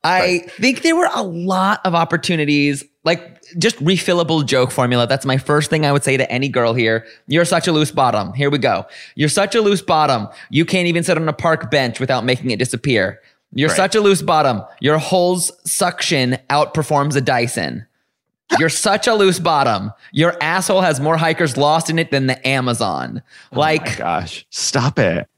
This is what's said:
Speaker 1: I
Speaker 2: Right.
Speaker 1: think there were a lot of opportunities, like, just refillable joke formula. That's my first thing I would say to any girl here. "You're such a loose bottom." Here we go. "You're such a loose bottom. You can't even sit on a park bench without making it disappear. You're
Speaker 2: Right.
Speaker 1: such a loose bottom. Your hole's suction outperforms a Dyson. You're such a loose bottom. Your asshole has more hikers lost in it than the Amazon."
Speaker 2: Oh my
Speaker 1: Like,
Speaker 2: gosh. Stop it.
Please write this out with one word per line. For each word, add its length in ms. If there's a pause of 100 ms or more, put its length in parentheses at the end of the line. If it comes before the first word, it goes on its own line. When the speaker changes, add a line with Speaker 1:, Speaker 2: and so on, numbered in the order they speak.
Speaker 1:
I 160
Speaker 2:
Right. 320
Speaker 1:
think 300
there 140
were 180
a 80
lot 640
of 100
opportunities, 880 (200)
like, 340 (200)
just 260
refillable 600
joke 240
formula. 360
That's 200
my 100
first 320
thing 160
I 80
would 120
say 120
to 140
any 180
girl 240
here. 320 (220)
"You're 180
such 220
a 60
loose 180
bottom." 420
Here 160
we 100
go. 280 (300)
"You're 120
such 280
a 40
loose 220
bottom. 460 (220)
You 140
can't 220
even 160
sit 160
on 100
a 40
park 380
bench 280
without 260
making 280
it 80
disappear. 580 (340)
You're 160
Speaker 2:
Right. 80
Speaker 1:
such 200
a 40
loose 220
bottom. 400 (180)
Your 180
hole's 520 (180)
suction 720 (100)
outperforms 680
a 40
Dyson. 640 (720)
You're 100
such 400
a 60
loose 260
bottom. 520 (200)
Your 280
asshole 420
has 180
more 160
hikers 400
lost 340
in 80
it 140
than 160
the 200
Amazon." 720 (320)
Speaker 2:
Oh 40
my 40
Speaker 1:
Like, 380
Speaker 2:
gosh. 520
Stop 500
it. 260 (120)